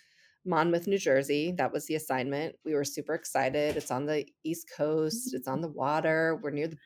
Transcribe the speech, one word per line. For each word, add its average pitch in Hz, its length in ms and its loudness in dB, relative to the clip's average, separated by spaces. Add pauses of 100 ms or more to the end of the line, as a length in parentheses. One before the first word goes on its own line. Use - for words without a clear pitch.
(460)
Monmouth, 170 400 4
New 196 140 2
Jersey. 147 580 2
That 135 160 0
was - 140 -6
the 156 80 -2
assignment. 139 680 -2
We 156 120 -2
were 143 80 2
super 147 320 -4
excited. 147 640 0
It's 147 120 -6
on 135 160 0
the 151 200 0 (180)
East 165 340 -6
Coast. 156 560 0
It's 127 140 -6
on 135 140 -2
the 165 80 -4
water. 160 720 2
We're 147 100 -4
near 147 160 -2
the 160 180 -10